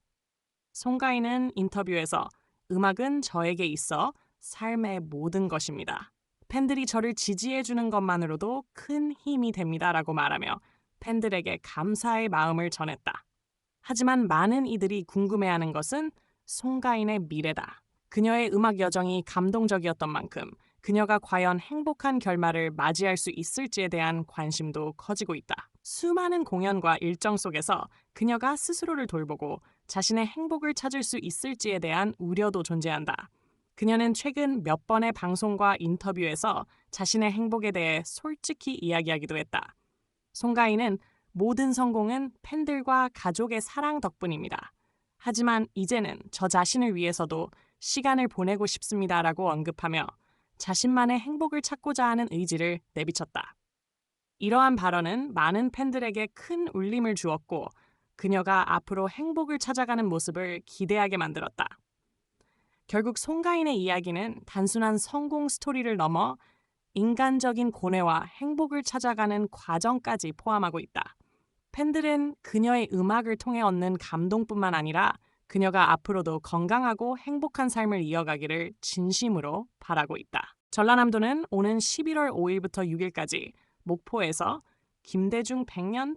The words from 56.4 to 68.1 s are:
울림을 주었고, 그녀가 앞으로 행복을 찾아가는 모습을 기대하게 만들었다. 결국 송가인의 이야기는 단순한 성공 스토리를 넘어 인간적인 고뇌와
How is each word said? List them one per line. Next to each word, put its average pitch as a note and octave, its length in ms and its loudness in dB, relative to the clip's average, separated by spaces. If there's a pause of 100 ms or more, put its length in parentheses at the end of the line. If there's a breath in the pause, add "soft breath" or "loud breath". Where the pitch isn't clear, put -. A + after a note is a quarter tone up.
울림을 G#3+ 400 0
주었고, D#3+ 540 -4 (480 soft breath)
그녀가 F#3+ 580 2
앞으로 F#3+ 340 0
행복을 D4+ 520 -4
찾아가는 A#3+ 440 0
모습을 F3 640 -2
기대하게 G3 520 0
만들었다. D#3 500 -4 (1200)
결국 A3+ 300 0
송가인의 D#4+ 600 0
이야기는 F#3 680 -2
단순한 G#3+ 520 2
성공 D4 520 -2
스토리를 B3 480 -2
넘어 E3 400 2 (560 soft breath)
인간적인 A#3+ 800 2
고뇌와 F3+ 520 2